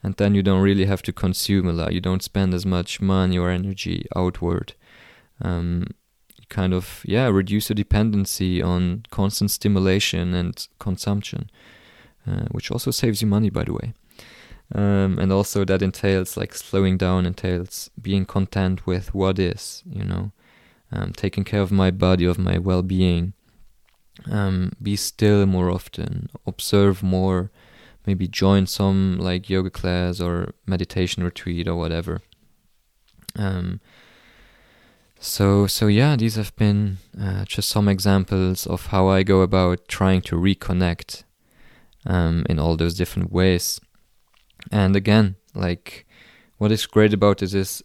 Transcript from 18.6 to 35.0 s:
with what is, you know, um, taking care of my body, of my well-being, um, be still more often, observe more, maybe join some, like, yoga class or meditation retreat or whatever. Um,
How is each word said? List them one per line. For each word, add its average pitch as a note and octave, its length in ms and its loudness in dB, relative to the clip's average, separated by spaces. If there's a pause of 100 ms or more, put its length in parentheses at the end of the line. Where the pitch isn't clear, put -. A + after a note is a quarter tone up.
with F2+ 280 -4
what F#2+ 240 0
is, - 520 -4
you G2 140 -8
know, F#2 280 -6 (600)
um, F#2+ 200 -6
taking G2 320 -4
care G2+ 180 -2
of F#2+ 100 -2
my F#2+ 180 4
body, F#2 360 2
of F2 120 0
my F2+ 200 0
well-being, F#2 760 0 (960)
um, F#2+ 420 0 (100)
be G2+ 140 -2
still G#2 500 2
more F#2 240 2
often, - 580 -8 (180)
observe G2 560 2
more, F#2 480 0 (560)
maybe F#2 220 -2
join F#2+ 380 4
some, F#2+ 520 0
like, F2+ 300 -4
yoga F#2+ 220 0
class F2+ 500 -2
or F2 320 -2 (140)
meditation F2+ 580 -2
retreat E2+ 420 -4
or E2+ 100 -2
whatever. E2 440 -4 (1160)
Um, F#2+ 440 -4 (1400)